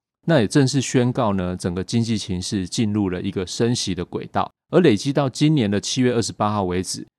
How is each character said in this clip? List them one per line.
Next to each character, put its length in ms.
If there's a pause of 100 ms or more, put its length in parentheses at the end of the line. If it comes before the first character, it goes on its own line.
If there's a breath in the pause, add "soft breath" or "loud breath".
(240)
那 140
也 80
正 220
式 120
宣 320
告 200
呢， 240
整 180
个 80
经 180
济 160
情 240
势 240
进 280
入 180
了 100
一 120
个 120
升 300
息 180
的 120
轨 220
道。 220 (220)
而 80
累 180
积 160
到 160
今 240
年 160
的 120
七 200
月 140
二 80
十 100
八 200
号 100
为 180
止， 240 (140)